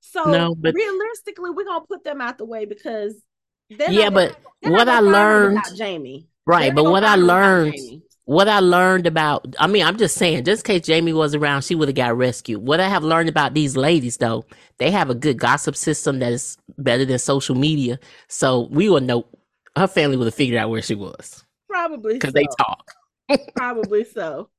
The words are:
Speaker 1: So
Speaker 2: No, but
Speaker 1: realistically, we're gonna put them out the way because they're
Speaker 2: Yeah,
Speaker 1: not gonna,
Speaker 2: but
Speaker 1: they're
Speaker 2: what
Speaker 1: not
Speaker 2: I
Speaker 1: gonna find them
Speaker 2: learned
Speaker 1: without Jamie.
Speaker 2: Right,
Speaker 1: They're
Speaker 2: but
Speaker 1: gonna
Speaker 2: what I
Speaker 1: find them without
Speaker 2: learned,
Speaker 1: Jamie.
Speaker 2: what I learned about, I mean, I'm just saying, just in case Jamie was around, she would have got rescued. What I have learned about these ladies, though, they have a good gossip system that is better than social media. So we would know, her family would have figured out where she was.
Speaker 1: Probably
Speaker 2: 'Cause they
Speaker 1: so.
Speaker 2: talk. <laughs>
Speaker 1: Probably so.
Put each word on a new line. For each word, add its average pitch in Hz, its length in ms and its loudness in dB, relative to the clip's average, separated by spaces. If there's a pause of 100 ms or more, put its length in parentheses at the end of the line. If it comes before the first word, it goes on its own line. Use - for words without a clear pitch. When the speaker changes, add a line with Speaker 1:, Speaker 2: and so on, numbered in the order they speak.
Speaker 1:
So - 240 -8
Speaker 2:
No, 170 300 0
but 160 200 -2
Speaker 1:
realistically, 392 760 -6
we're 359 140 -8
gonna 330 200 -10
put - 180 -14
them 285 180 -10
out 247 160 -10
the 220 80 -12
way 226 200 -10
because 208 500 -10 (540)
they're 285 220 -4
Speaker 2:
Yeah, 208 180 4
Speaker 1:
not - 20 -4
gonna, 190 140 4
Speaker 2:
but - 120 -8 (240)
Speaker 1:
they're 156 100 -2
Speaker 2:
what 226 160 4
Speaker 1:
not - 20 -
Speaker 2:
I 240 100 4
Speaker 1:
gonna 214 60 6
find 202 260 6
them 208 100 6
Speaker 2:
learned 202 240 2
Speaker 1:
without 180 100 -14
Jamie. 160 520 -10 (180)
Speaker 2:
Right, 156 280 2
Speaker 1:
They're - 20 0
Speaker 2:
but 151 100 4
Speaker 1:
gonna 170 100 4
Speaker 2:
what 196 80 4
I 214 120 4
Speaker 1:
find 180 80 6
them 175 80 6
without 190 260 6
Speaker 2:
learned, 151 180 0
Speaker 1:
Jamie. 135 280 -16 (220)
Speaker 2:
what 180 240 2
I 208 100 4
learned 180 480 4
about, 151 520 -2
I 151 80 2
mean, 190 180 2
I'm 180 120 0
just 208 200 0
saying, 156 280 0
just 208 220 -2
in 208 80 0
case 170 120 -2
Jamie 165 260 2
was 151 220 0
around, 143 280 0
she 180 120 -4
would 156 140 0
have 135 60 -4
got 123 220 0
rescued. 120 440 -4
What 143 180 0
I 190 100 0
have 185 140 0
learned 165 260 0
about 143 240 0
these 143 240 0
ladies, 135 400 0
though, 117 280 -4 (340)
they 139 120 0
have 175 180 0
a 123 60 0
good 127 240 -2
gossip 139 360 0
system 147 440 -4
that 123 140 -2
is - 240 -8 (200)
better 131 280 0
than 127 140 -2
social 135 360 -2
media. 131 440 0 (300)
So 127 420 0
we 190 180 0
would 151 140 4
know, 120 240 -2 (480)
her 185 120 2
family 147 300 0
would 123 100 0
have 110 80 -4
figured 123 240 0
out 110 100 -4
where 110 120 -4
she 110 140 -6
was. - 480 -16 (260)
Speaker 1:
Probably 294 500 -6
Speaker 2:
'Cause - 140 -4
they 147 140 2
Speaker 1:
so. 139 120 -10
Speaker 2:
talk. - 320 -4 (380)
<laughs> 277 260 -2
Speaker 1:
Probably 226 500 -4
so. 170 540 -12